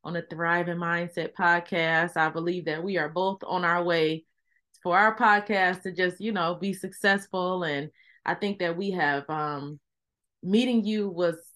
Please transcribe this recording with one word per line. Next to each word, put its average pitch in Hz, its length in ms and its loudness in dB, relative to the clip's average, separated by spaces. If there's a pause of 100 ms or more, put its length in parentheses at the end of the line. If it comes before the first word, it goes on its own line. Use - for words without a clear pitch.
on 170 120 -8
the 170 80 -4
Thriving 170 560 -2
Mindset 170 560 -4
podcast. 170 840 2
I 156 140 2
believe 170 340 -4
that 156 180 -4
we 190 140 -4
are 151 140 -2
both 185 360 -2
on 180 180 -2
our 175 200 2
way 160 400 2 (580)
for 175 140 2
our 214 200 6
podcast 202 680 2
to 185 100 -8
just, 180 280 -2
you 220 120 -4
know, 175 220 0
be 190 180 -4
successful. 185 920 -2
And 151 260 -4 (340)
I 175 100 0
think 202 260 -4
that 170 160 0
we 196 160 -4
have, 143 360 0
um, 147 500 -6 (640)
meeting 226 420 2
you 208 260 0
was 170 260 0 (200)